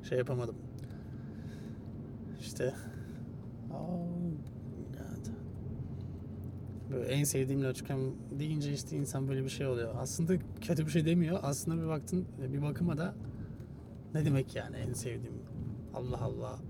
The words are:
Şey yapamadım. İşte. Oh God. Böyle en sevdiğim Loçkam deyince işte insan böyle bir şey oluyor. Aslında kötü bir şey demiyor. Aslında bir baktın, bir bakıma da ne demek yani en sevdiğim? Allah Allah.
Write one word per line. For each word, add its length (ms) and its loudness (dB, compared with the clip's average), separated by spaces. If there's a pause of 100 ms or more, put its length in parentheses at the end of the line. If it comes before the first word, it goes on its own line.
Şey 100 4
yapamadım. 380 2 (1800)
İşte. 340 0 (960)
Oh 340 -2 (880)
God. 400 -6 (1600)
Böyle 180 0
en 160 6
sevdiğim 400 4
Loçkam 360 0 (300)
deyince 420 0
işte 240 -2
insan 320 2
böyle 160 2
bir 40 0
şey 180 0
oluyor. 320 2
Aslında 340 2 (280)
kötü 260 4
bir 40 0
şey 140 6
demiyor. 380 6
Aslında 400 2
bir 60 2
baktın, 380 2 (260)
bir 100 2
bakıma 360 4
da 160 0 (1000)
ne 100 6
demek 320 6
yani 200 -4
en 160 0
sevdiğim? 500 -2 (520)
Allah 260 0
Allah. 380 0 (120)